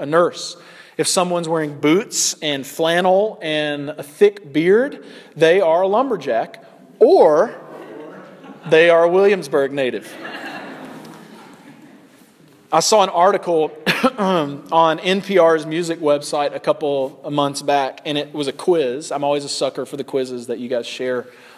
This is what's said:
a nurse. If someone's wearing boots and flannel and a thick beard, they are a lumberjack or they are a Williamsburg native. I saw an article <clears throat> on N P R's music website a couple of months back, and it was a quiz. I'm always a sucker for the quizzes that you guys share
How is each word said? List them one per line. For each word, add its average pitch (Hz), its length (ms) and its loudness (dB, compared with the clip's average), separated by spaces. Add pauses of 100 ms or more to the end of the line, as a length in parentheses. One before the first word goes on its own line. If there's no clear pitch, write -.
a 147 40 -8
nurse. 156 520 0 (400)
If 160 100 -2
someone's 175 420 -2
wearing 151 300 -4
boots 156 640 0
and 139 240 -4
flannel 185 760 0
and 151 500 -4
a 156 120 -12
thick 185 500 0
beard, 196 520 2 (320)
they 160 240 4
are 170 220 2
a 190 40 2
lumberjack 185 760 -2 (340)
or 226 560 6 (1120)
they 165 220 6
are 165 140 6
a 170 40 4
Williamsburg 170 640 2
native. 127 420 -6 (2500)
I 156 80 4
saw 208 240 4
an 185 60 0
article 175 600 2 (160)
<clears throat> 254 320 0
on 160 800 0
N 185 240 -2
P 190 160 0
R's 160 280 4
music 165 340 -6
website 147 560 -2
a 135 40 -12
couple 143 640 -2
of 151 100 -10
months 143 300 -2
back, 143 420 -2
and 147 140 0
it 147 160 -6
was 147 140 -4
a 127 40 -2
quiz. 151 600 -2
I'm 143 100 -4
always 143 220 0
a 139 40 -10
sucker 135 380 -4
for 147 100 -12
the 135 80 -6
quizzes 127 440 -4
that 120 100 -6
you 120 100 -10
guys 120 180 -4
share 127 400 -6 (320)